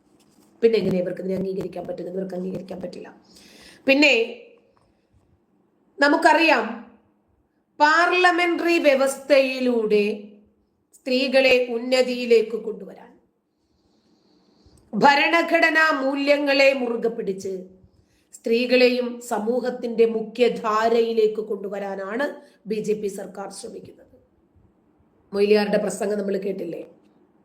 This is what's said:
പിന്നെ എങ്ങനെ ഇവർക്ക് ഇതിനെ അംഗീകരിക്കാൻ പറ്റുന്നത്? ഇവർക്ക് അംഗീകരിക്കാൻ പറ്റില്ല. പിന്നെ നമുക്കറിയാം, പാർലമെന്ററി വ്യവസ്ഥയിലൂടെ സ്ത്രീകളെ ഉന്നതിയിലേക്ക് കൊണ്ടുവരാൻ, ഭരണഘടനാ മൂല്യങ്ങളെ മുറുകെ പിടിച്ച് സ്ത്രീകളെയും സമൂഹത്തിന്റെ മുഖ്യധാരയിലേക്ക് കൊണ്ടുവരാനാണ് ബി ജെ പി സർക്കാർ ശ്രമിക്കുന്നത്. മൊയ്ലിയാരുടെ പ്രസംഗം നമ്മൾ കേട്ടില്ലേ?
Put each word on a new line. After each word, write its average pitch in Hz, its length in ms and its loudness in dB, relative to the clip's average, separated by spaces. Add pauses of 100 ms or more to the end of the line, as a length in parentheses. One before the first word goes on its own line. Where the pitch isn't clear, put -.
(600)
പിന്നെ 226 180 4
എങ്ങനെ 185 200 0
ഇവർക്ക് 185 220 -6
ഇതിനെ 185 140 -4
അംഗീകരിക്കാൻ 185 520 -8
പറ്റുന്നത്? 180 280 -12
ഇവർക്ക് 185 200 -8
അംഗീകരിക്കാൻ 185 460 -10
പറ്റില്ല. - 340 -14 (720)
പിന്നെ 269 580 2 (1600)
നമുക്കറിയാം, 302 920 2 (840)
പാർലമെന്ററി 339 1000 2
വ്യവസ്ഥയിലൂടെ 262 1500 2 (720)
സ്ത്രീകളെ 254 760 2
ഉന്നതിയിലേക്ക് 247 880 0
കൊണ്ടുവരാൻ, - 640 -14 (1700)
ഭരണഘടനാ 320 1080 4
മൂല്യങ്ങളെ 277 720 2
മുറുകെ 233 360 -4
പിടിച്ച് 190 540 -8 (720)
സ്ത്രീകളെയും 247 880 0
സമൂഹത്തിന്റെ 226 840 -2
മുഖ്യധാരയിലേക്ക് 226 1400 0
കൊണ്ടുവരാനാണ് 196 1000 -8 (280)
ബി 220 60 -2
ജെ 214 180 -2
പി 202 140 -4
സർക്കാർ 196 440 -10
ശ്രമിക്കുന്നത്. - 580 -18 (1200)
മൊയ്ലിയാരുടെ 208 440 2
പ്രസംഗം 208 420 -4
നമ്മൾ 196 180 -4
കേട്ടില്ലേ? 180 480 -8 (600)